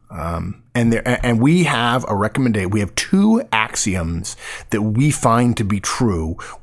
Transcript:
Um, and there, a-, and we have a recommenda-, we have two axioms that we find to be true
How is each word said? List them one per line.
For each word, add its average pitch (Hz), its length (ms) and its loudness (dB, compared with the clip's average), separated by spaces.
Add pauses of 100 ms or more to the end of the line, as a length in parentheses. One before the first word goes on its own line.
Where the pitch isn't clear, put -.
(120)
Um, 85 520 -8 (100)
and 117 180 2
there, 113 140 0
a-, 123 180 -2
and 117 160 2
we 160 260 4
have 120 400 0
a 107 80 -4
recommenda-, 104 580 0
we 107 80 0
have - 160 -4
two 214 560 2
axioms 90 840 -2 (360)
that 104 100 0
we 113 300 2
find 120 440 2
to 113 80 -2
be 101 160 0
true 87 560 -2 (280)